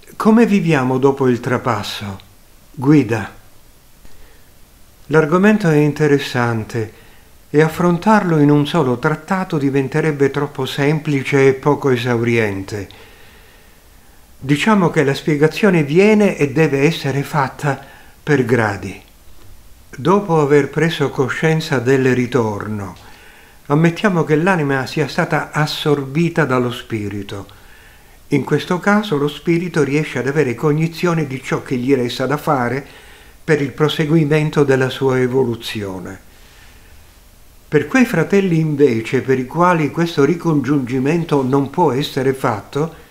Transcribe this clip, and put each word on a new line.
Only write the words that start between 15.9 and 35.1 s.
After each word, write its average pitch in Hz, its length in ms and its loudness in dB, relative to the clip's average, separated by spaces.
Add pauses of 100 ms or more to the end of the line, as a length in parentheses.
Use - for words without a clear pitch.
e 139 160 0
deve 139 300 2
essere 139 420 0
fatta 139 560 -4 (420)
per 139 220 0
gradi. 104 580 -2 (960)
Dopo 165 460 2
aver 143 280 4
preso 156 400 0
coscienza 147 720 -2
del 131 340 2
ritorno, 107 840 -4 (720)
ammettiamo 165 560 2
che 151 120 2
l'anima 147 500 0
sia 143 220 -4
stata 156 440 -4
assorbita 151 960 0
dallo 123 260 0
spirito. 104 760 -8 (840)
In 127 140 0
questo 151 360 -2
caso 208 380 0
lo 143 100 -2
spirito 165 560 -2
riesce 143 360 -2
ad 123 80 -4
avere 139 260 0
cognizione 160 720 -2
di 127 160 -10
ciò 139 220 -6
che 135 140 -4
gli 127 180 2
resta 123 300 -4
da 143 120 -2
fare 135 480 -2 (580)
per 151 180 2
il 131 100 -4
proseguimento 151 920 0
della 131 260 2
sua 127 300 0